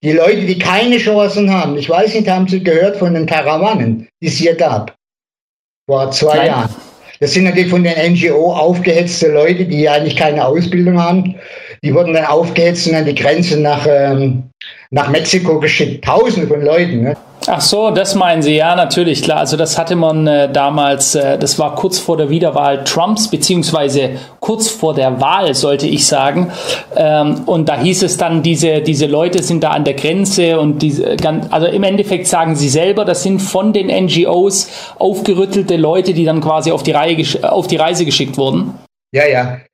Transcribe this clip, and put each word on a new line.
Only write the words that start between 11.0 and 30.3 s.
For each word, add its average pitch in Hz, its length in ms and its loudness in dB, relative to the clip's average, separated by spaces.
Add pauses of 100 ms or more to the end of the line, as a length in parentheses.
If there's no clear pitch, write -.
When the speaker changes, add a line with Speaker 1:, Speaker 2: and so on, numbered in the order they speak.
Speaker 1:
haben. 185 360 0 (460)
Die 143 120 -2
wurden 170 180 2
dann 160 120 2
aufgehetzt 170 640 0
und 160 60 2
an 156 100 0
die 143 100 -2
Grenze 151 460 0
nach, 147 280 0
ähm, 135 540 2 (480)
nach 143 200 0
Mexiko 160 500 0
geschickt. 139 440 -2
Tausende 180 440 2
von 147 140 0
Leuten, 156 400 2
ne? 143 140 -2 (300)
Speaker 2:
Ach 165 140 -2
so, 208 300 2
das 190 240 0
meinen 175 280 2
Sie. 151 140 2
Ja, 160 180 2
natürlich, 170 480 0
klar. 151 160 0
Also 151 180 -2
das 156 200 0
hatte 170 200 -2
man, 156 300 2
äh, 143 240 2
damals, 143 640 0
äh, 139 240 0
das 143 200 -2
war 151 160 -2
kurz - 240 -4
vor 170 180 -2
der 151 140 -2
Wiederwahl 143 540 0
Trumps, 196 440 -2
beziehungsweise 143 840 0 (300)
kurz 220 280 -4
vor 160 260 -2
der 131 260 0
Wahl, 160 340 0
sollte 143 320 0
ich 147 200 0
sagen. 143 440 0 (460)
Ähm, 151 500 2
und 160 220 0
da 147 100 0
hieß 175 240 0
es 180 140 -2
dann, 165 260 0
diese, 160 380 2
diese 151 260 0
Leute 170 360 0
sind 165 200 -2
da 156 80 0
an 151 140 -2
der 139 100 0
Grenze 170 640 0